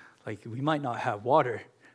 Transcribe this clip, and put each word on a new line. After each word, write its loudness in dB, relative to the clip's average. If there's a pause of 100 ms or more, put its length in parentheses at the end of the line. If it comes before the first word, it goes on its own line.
(260)
Like, -6
we -8
might 2
not -4
have -2
water, 2 (320)